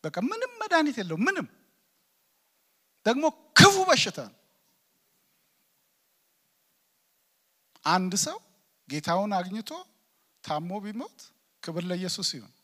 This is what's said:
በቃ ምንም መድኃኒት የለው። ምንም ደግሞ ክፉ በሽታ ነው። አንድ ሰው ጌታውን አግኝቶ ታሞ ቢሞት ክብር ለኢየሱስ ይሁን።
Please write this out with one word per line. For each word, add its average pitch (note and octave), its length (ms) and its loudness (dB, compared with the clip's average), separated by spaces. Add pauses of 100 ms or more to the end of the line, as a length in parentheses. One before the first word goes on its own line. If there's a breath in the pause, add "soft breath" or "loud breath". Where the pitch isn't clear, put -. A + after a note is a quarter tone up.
በቃ D#3 180 -8
ምንም A4+ 360 -4
መድኃኒት E4 400 0
የለው። F3 200 -6
ምንም D4 300 0 (1600)
ደግሞ B3+ 180 2 (320)
ክፉ G4 280 10
በሽታ C#4 400 2
ነው። - 160 -20 (3500)
አንድ F3+ 320 2
ሰው D#4+ 200 -2 (520)
ጌታውን F3+ 440 -2
አግኝቶ F#3+ 380 -4 (720)
ታሞ D#3+ 260 -6 (100)
ቢሞት G#3+ 380 -12 (460)
ክብር E3+ 200 -6
ለኢየሱስ F3+ 480 -4
ይሁን። A2+ 220 -14 (100)